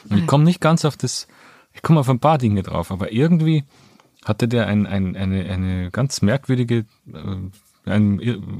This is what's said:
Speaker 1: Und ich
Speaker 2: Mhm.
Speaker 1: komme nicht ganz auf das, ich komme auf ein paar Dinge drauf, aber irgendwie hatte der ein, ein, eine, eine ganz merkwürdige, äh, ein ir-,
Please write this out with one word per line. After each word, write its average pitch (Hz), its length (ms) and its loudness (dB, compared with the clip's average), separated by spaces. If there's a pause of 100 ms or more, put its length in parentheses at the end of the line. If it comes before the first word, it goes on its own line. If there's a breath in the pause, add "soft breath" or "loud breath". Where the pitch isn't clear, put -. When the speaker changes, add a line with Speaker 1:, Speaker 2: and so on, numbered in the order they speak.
Speaker 1:
Und - 80 0
ich 104 60 4
Speaker 2:
Mhm. 160 40 -2
Speaker 1:
komme 147 180 4
nicht 175 160 2
ganz 160 240 2
auf 151 120 -2
das, - 300 -6 (480 soft breath)
ich - 80 -20
komme 160 180 4
auf 123 80 0
ein 131 120 0
paar 151 180 2
Dinge 104 240 0
drauf, 85 300 -6
aber 95 200 -6
irgendwie 156 520 2 (600 soft breath)
hatte 113 240 0
der 117 180 2
ein, 104 200 2
ein, 95 300 -2
eine, 95 280 -2
eine 92 480 -4
ganz - 300 -4
merkwürdige, 120 640 0 (260)
äh, 95 760 -12
ein 101 300 2
ir-, 110 200 -4 (200)